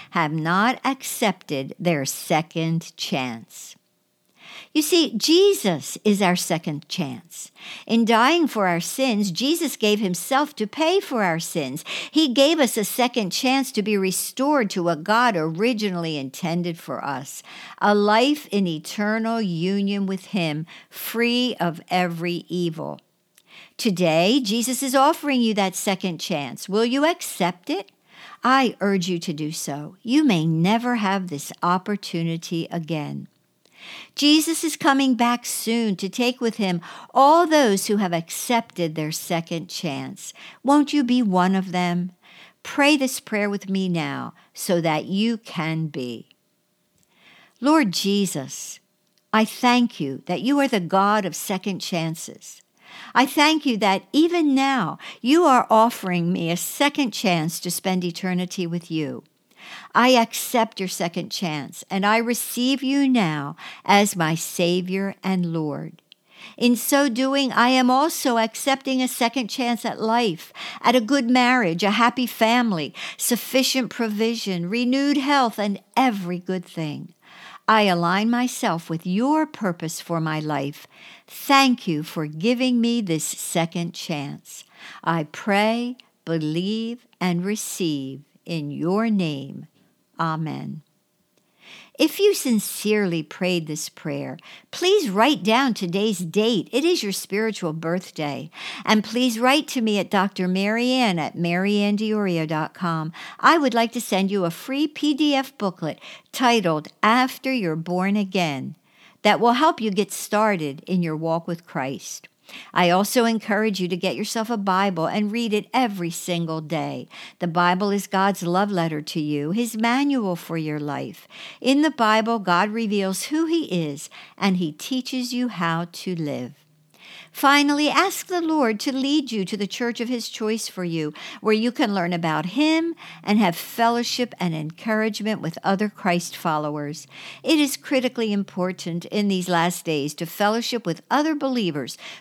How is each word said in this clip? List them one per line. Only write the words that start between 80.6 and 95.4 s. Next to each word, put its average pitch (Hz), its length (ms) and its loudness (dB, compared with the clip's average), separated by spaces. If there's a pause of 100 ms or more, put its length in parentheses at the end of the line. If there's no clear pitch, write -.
Thank 269 600 2
you 156 140 0
for 165 240 -6
giving 233 560 0
me 233 180 0
this 165 260 -2
second 170 680 -4
chance. 147 720 -10 (400)
I 165 220 0
pray, 220 720 0 (280)
believe, 185 800 -4 (140)
and 175 260 -2
receive, 143 760 -4 (240)
in 156 260 -6
your 180 380 0
name. 151 580 -2 (520)
Amen. 156 640 -6 (1160)
If 311 200 2
you 403 140 6
sincerely 208 880 0
prayed 175 460 -2
this 156 200 -8
prayer, 143 500 -8 (340)
please 359 380 2
write 208 340 2